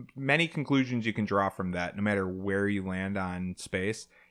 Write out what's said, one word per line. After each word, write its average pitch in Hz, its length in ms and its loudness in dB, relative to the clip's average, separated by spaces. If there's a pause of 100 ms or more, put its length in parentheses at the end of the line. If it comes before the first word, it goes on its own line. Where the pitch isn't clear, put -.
(160)
many 143 320 2
conclusions 131 580 2
you 107 80 2
can 107 120 0
draw 98 240 4
from 92 240 -4
that, 87 220 -2
no 101 60 -4
matter 101 260 2
where 98 400 0
you 101 180 0
land 95 340 -2
on 90 380 -4
space. - 500 -4 (240)